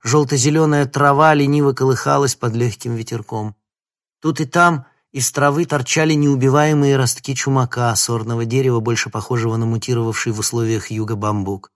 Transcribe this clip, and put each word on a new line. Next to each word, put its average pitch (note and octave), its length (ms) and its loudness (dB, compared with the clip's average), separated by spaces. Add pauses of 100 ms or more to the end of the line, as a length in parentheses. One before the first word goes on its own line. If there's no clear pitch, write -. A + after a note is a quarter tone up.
жёлто-зелёная D3 840 2
трава C#3+ 480 4
лениво C#3+ 380 2
колыхалась C3+ 640 0
под A#2 200 -4
лёгким A#2+ 400 -4
ветерком. A2 600 -8 (680)
Тут D#3+ 200 -4
и D#3 40 0
там E3+ 420 2 (260)
из B2+ 200 -4
травы C#3+ 320 2
торчали D#3 500 0
неубиваемые C#3+ 840 2
ростки C3 380 -2
чумака, B2 640 -2
сорного A#2 480 -2
дерева, B2 360 0
больше A2+ 280 -2
похожего A2+ 480 -4
на A2+ 100 -2
мутировавший A2+ 680 -2
в G#2+ 80 -6
условиях A2+ 500 -2
юга A2 260 -4
бамбук. G2+ 600 -4